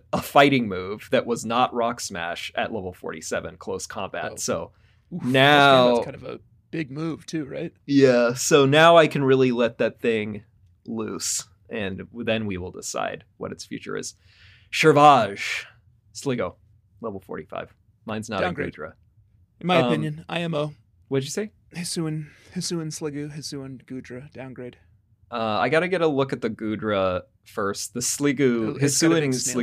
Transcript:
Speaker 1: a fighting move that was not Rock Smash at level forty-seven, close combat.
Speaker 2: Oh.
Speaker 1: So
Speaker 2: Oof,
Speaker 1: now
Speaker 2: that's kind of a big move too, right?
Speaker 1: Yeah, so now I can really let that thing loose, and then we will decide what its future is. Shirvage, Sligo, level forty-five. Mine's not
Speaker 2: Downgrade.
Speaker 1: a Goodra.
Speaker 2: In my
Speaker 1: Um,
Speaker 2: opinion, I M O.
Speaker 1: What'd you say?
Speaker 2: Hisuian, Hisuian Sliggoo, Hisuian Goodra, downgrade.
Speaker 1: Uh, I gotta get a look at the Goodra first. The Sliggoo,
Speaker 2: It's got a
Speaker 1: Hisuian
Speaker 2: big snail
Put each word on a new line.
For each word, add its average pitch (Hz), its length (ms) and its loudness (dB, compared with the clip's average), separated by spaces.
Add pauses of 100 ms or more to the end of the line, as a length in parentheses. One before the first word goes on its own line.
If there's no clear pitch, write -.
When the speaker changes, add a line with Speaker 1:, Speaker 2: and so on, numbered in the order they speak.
(140)
Speaker 1:
a - 80 -2
fighting 135 460 4
move 95 440 -8
that 123 140 0
was 113 200 -4
not 117 280 0
Rock 117 260 -2
Smash 85 560 -10
at 107 180 -4
level 92 200 -8
forty-seven, 85 640 -10
close 95 300 -10
combat. 87 460 -10
Speaker 2:
Oh. - 40 -16
Speaker 1:
So 85 340 -6 (420)
Speaker 2:
Oof, 175 100 -10
Speaker 1:
now 135 720 6
Speaker 2:
that's 117 100 0
kind 143 100 -12
of 139 80 -20
a 123 160 -12 (300)
big 160 220 -6
move 151 340 -8
too, 156 200 -6
right? 143 280 -10 (120)
Speaker 1:
Yeah, 127 480 6
so 143 320 4
now 160 320 8
I 156 100 8
can 147 160 -4
really 131 280 4
let 117 280 0
that 113 200 -2
thing 107 440 -2 (420)
loose, 110 580 -6 (260)
and 95 340 -8 (100)
then 110 320 -4
we 98 120 -6
will 90 140 -10
decide - 520 -8 (140)
what - 140 -10
its - 140 -14
future - 320 -10
is. - 180 -12 (540)
Shirvage, 139 960 4 (480)
Sligo, 117 420 -6 (460)
level 101 180 -8
forty-five. 87 540 -12 (320)
Mine's 110 240 -8
not 101 120 -4
Speaker 2:
Downgrade. 90 280 -4
Speaker 1:
a - 80 -10
Goodra. 78 160 -14 (640)
Speaker 2:
In 170 80 -8
my 180 120 4
Speaker 1:
Um, 123 120 2
Speaker 2:
opinion, 156 360 -4
I 170 120 -6
M 170 160 -4
O. 147 180 -4 (360)
Speaker 1:
What'd 135 160 -2
you 135 40 -10
say? 214 220 -6 (240)
Speaker 2:
Hisuian, 160 540 -6 (260)
Hisuian 170 320 -6
Sliggoo, 151 500 -10
Hisuian 135 480 -12
Goodra, 127 480 -14
downgrade. 123 440 -16 (520)
Speaker 1:
Uh, 120 60 -8 (240)
I 120 100 2
gotta 160 180 2
get 180 140 -2
a 165 60 4
look 135 260 0
at 123 80 -6
the 117 80 -2
Goodra 101 720 -2 (240)
first. - 480 -6
The 120 60 -8
Sliggoo, 127 800 0
Speaker 2:
It's 143 200 2
got 165 100 4
a 165 40 4
Speaker 1:
Hisuian 160 60 2
Speaker 2:
big 135 140 0
snail 123 280 -4